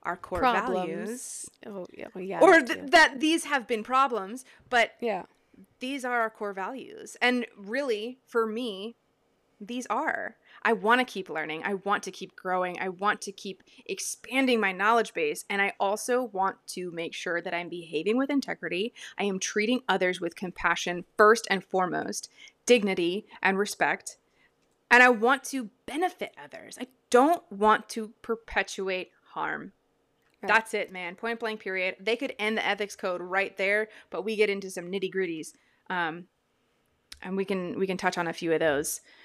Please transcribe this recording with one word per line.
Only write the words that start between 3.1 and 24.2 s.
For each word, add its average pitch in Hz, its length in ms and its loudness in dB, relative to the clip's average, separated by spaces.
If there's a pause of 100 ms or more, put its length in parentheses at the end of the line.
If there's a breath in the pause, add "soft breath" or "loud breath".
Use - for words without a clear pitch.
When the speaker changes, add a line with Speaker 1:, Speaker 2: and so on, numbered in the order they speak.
Speaker 1:
these 311 260 2
have 277 200 -2
been 220 160 -2
problems, 240 640 0 (240 soft breath)
but 233 320 4
Speaker 2:
Yeah. 208 220 -2 (580)
Speaker 1:
these 262 240 -6
are 247 160 0
our 220 100 2
core 208 220 -8
values. 196 720 -10
And 247 240 4 (100)
really, 233 720 -4
for 226 200 0
me, 220 480 -6 (640)
these 240 280 -8
are. 220 500 -4 (260 soft breath)
I 226 120 4
wanna 220 300 4
keep 190 260 -8
learning. 156 340 -6
I 202 100 -2
want 202 300 0
to 190 60 -8
keep - 260 -14
growing. 180 440 -2
I 170 80 -4
want 196 340 -2
to 202 100 -10
keep - 300 -12 (240 soft breath)
expanding 247 720 -2
my 190 120 0
knowledge 214 420 2
base. 160 340 -2
And 202 140 0
I 196 180 0
also 214 440 0
want 190 320 -2 (120)
to 180 220 -8
make 170 240 -8
sure 170 260 -4
that 175 140 -6
I'm 175 140 -6
behaving 170 500 -2
with 269 120 0
integrity. 196 600 -2 (240 loud breath)
I 196 80 -2
am 190 140 0
treating 220 500 0
others 185 320 2
with 170 160 -4
compassion 175 680 -2 (120)
first 220 340 8
and 190 140 0
foremost, 180 640 -2 (380 loud breath)
dignity 190 600 2 (160 loud breath)
and 190 160 4
respect. 180 600 -2 (720)